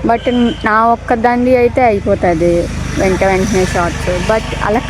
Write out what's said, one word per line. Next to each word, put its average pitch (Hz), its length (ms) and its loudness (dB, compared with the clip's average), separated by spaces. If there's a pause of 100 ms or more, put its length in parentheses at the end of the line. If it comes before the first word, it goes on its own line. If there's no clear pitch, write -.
But 233 180 0 (420)
నా 214 100 2 (160)
ఒక్కదాన్ని 240 640 0
అయితే 240 300 2
అయిపోతుంది 185 600 0 (520)
వెంట 185 220 0
వెంటనే 190 500 0
షార్ట్స్, 175 360 -2 (200)
but 220 160 0 (220)
అలా 214 220 0